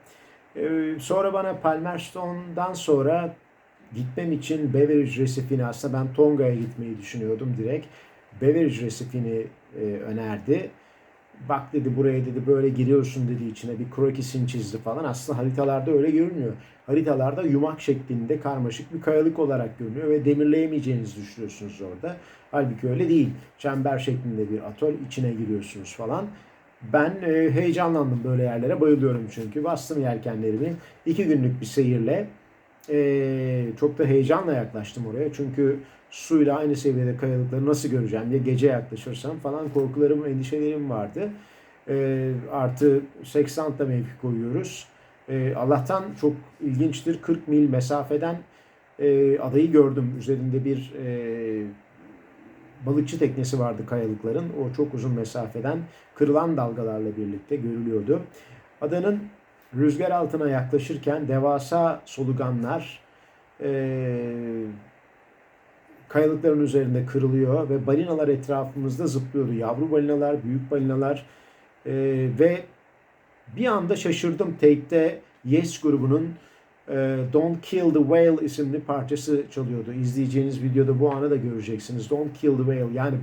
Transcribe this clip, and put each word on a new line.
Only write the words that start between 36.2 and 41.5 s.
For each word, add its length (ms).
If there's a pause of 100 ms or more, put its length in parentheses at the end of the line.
aynı 180
seviyede 420
kayalıkları 480
nasıl 240
göreceğim 400
diye 100
gece 280
yaklaşırsam 720
falan 360
korkularım, 520
endişelerim 640
vardı. 400 (600)